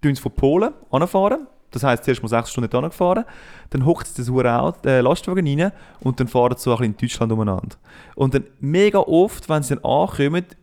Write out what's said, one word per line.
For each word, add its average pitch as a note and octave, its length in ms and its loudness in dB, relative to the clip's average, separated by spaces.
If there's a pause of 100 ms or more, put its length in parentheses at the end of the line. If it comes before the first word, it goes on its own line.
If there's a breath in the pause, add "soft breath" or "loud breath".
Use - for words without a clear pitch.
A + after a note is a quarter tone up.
tun C#3+ 140 2
sie C3 60 -12
von C3 100 -4
Polen F3+ 420 2 (180)
anfahren. G3 560 0 (240)
Das - 120 -8
heisst, B2 220 0
zuerst C3 180 0
mal A2+ 60 -6
sechs A#2 220 0
Stunden A#2 180 -4
dort B2+ 160 -2
angefahren, F#3 400 0 (440 loud breath)
dann C3 160 -2
hockt D#3+ 220 0
sie - 140 -10
das A#2+ 80 -6
hure B2 300 2
Auto, E3 280 -2
äh, C3 140 4
Lastwagen F3 440 0
rein D3+ 260 0 (280 loud breath)
und B2+ 200 -2
dann B2+ 100 0
fahren B2 280 2
sie - 60 -14
so B2+ 80 0
ein A#2 60 2
bisschen A2+ 160 -2
in - 40 -12
Deutschland A#2 360 -2
umeinander. G#2+ 420 -4 (400 loud breath)
Und C3 180 0
dann C3+ 120 0 (160)
mega G3 380 2
oft, - 500 2
wenn D3+ 140 0
sie D3+ 120 -2
dann - 80 -10
ankommen D#3+ 640 0 (180)